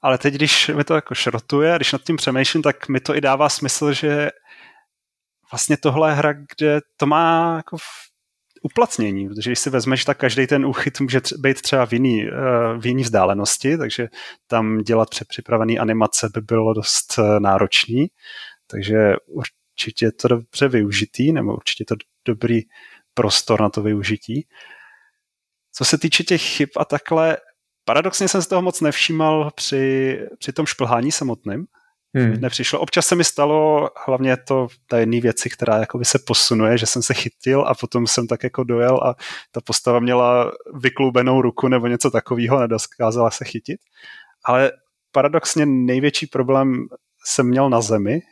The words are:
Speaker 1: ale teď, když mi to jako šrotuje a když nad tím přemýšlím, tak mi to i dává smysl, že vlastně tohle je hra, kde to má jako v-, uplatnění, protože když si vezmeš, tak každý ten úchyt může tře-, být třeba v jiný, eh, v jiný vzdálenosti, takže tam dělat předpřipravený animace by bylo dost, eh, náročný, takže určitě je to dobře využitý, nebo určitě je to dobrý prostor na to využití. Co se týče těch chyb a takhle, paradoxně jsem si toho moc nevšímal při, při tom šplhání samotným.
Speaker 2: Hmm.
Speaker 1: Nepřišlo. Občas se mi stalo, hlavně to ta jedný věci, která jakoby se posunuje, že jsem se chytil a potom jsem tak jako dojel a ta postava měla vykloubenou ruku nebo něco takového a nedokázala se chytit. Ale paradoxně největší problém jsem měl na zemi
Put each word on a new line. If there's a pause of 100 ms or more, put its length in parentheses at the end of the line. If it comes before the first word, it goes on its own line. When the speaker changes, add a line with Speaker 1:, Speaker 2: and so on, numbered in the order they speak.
Speaker 1:
ale
teď,
když
mi
to
jako
šrotuje
a
když
nad
tím
přemýšlím,
tak
mi
to
i
dává
smysl,
že (1200)
vlastně
tohle
je
hra,
kde (160)
to
má
jako
v-, (520)
uplatnění,
protože
když
si
vezmeš,
tak
každý
ten
úchyt
může
tře-,
být
třeba
v
jiný,
eh, (480)
v
jiný
vzdálenosti,
takže (380)
tam
dělat
předpřipravený
animace
by
bylo
dost,
eh,
náročný, (600)
takže (120)
určitě
je
to
dobře
využitý,
nebo
určitě
je
to (300)
dobrý (540)
prostor
na
to
využití. (1300)
Co
se
týče
těch
chyb
a
takhle, (480)
paradoxně
jsem
si
toho
moc
nevšímal
při, (200)
při
tom
šplhání
samotným. (500)
Speaker 2:
Hmm.
Speaker 1:
Nepřišlo.
Občas
se
mi
stalo, (180)
hlavně
to (180)
ta
jedný
věci,
která
jakoby
se
posunuje,
že
jsem
se
chytil
a
potom
jsem
tak
jako
dojel
a (380)
ta
postava
měla (220)
vykloubenou
ruku
nebo
něco
takového
a
nedokázala
se
chytit. (640)
Ale (400)
paradoxně
největší
problém (380)
jsem
měl
na
zemi (120)